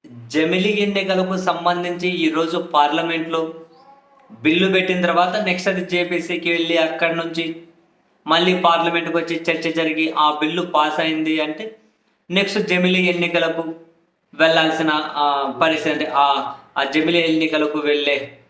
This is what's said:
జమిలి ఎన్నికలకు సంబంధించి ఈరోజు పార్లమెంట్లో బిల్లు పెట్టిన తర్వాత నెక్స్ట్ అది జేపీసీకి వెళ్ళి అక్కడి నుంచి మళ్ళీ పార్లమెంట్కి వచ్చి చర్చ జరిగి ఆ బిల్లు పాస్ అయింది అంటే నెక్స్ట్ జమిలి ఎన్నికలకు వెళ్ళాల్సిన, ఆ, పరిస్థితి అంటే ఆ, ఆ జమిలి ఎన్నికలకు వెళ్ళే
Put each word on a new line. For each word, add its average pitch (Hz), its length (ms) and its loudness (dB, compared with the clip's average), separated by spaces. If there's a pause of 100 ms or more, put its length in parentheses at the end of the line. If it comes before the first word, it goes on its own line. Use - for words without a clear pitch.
(160)
జమిలి 185 640 0
ఎన్నికలకు 190 540 0
సంబంధించి 175 720 -2
ఈరోజు 160 500 0
పార్లమెంట్లో 165 960 0 (800)
బిల్లు 165 400 2
పెట్టిన 180 280 0
తర్వాత 175 360 2
నెక్స్ట్ 185 320 -2
అది 185 160 -2
జేపీసీకి 175 680 -2
వెళ్ళి 165 240 0
అక్కడి 160 380 0
నుంచి 165 480 -6 (640)
మళ్ళీ 180 340 2
పార్లమెంట్కి 165 560 2
వచ్చి 165 200 -2
చర్చ 160 360 -2
జరిగి 156 460 -2
ఆ 151 220 2
బిల్లు 170 220 -2
పాస్ 156 380 0
అయింది 156 400 -2
అంటే 156 380 -8 (520)
నెక్స్ట్ 196 280 0
జమిలి 180 480 2
ఎన్నికలకు 165 680 -2 (600)
వెళ్ళాల్సిన, 160 580 2
ఆ, 143 580 0 (120)
పరిస్థితి 156 280 0
అంటే 147 240 -4
ఆ, 139 400 2 (240)
ఆ 139 60 0
జమిలి 160 480 2
ఎన్నికలకు 156 460 0
వెళ్ళే 147 600 -2 (120)